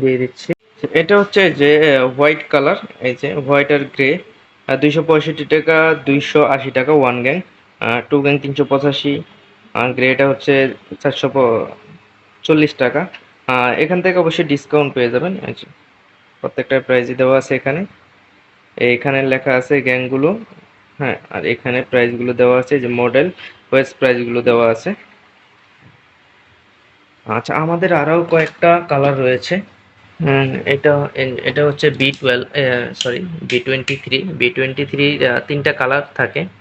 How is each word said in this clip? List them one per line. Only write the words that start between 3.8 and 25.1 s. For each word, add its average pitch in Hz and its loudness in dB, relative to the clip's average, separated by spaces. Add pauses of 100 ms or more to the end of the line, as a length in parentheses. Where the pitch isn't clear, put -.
আহ, 135 0
দুইশো 147 2
পঁয়ষট্টি 156 0
টাকা, 160 2 (100)
দুইশো 143 2
আশি 135 0
টাকা 131 0
ওয়ান 123 2
গ্যাং, 156 0 (380)
আহ, 113 0
টু 143 2
গ্যাং 143 2
তিনশো 139 -2
পঁচাশি, 139 -2 (520)
আহ, 123 0
গ্রেটা 131 2
হচ্ছে 135 0 (260)
চারশো 139 -2 (1120)
চল্লিশ 151 2
টাকা। 135 -2 (400)
আহ, 123 0
এখান 175 0
থেকে 180 0
অবশ্যই 165 0
ডিসকাউন্ট 143 0
পেয়ে 120 0
যাবেন। 165 -2 (100)
এই 117 -8
যে - -18 (760)
প্রত্যেকটা - -2
প্রাইসই 123 0
দেওয়া 131 4
আছে 131 -2
এখানে, 147 -4 (920)
এইখানে 127 0
লেখা 131 0
আছে 131 0
গ্যাংগুলো, 131 -2 (580)
হ্যাঁ, 131 -4 (140)
আর 87 -8
এখানে 123 -2
প্রাইসগুলো 120 0
দেওয়া 123 4
আছে, 131 0
যে 123 -4
মডেল 123 0 (420)
ওয়েস 131 0
প্রাইসগুলো 120 0
দেওয়া 117 4
আছে। 175 -4 (2250)